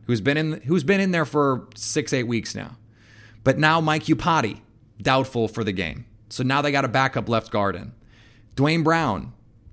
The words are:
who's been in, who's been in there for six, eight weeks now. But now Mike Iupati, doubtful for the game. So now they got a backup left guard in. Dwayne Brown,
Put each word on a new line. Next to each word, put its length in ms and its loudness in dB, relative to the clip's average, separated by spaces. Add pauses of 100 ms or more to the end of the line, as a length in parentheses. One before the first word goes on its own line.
who's 120 0
been 180 0
in, 240 -2
who's 220 0
been 160 2
in 120 2
there 140 2
for 500 0
six, 360 -2
eight 120 0
weeks 320 -4
now. 220 -12 (640)
But 160 4
now 220 4
Mike 240 0
Iupati, 560 0 (380)
doubtful 480 0
for 160 -6
the 80 -2
game. 360 -6 (220)
So 140 -6
now 200 2
they 80 0
got 140 2
a 40 -4
backup 400 0
left 220 0
guard 240 0
in. 180 -14 (640)
Dwayne 280 2
Brown, 500 0 (400)